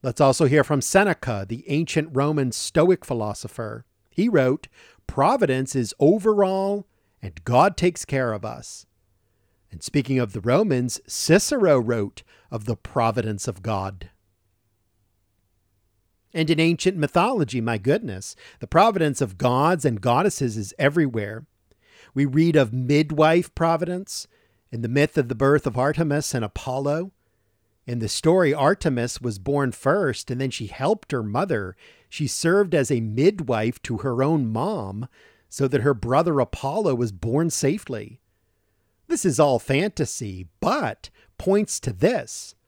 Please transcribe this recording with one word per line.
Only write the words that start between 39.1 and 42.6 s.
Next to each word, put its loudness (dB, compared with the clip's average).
is 2
all 4
fantasy, -4
but -4
points 0
to -6
this. -2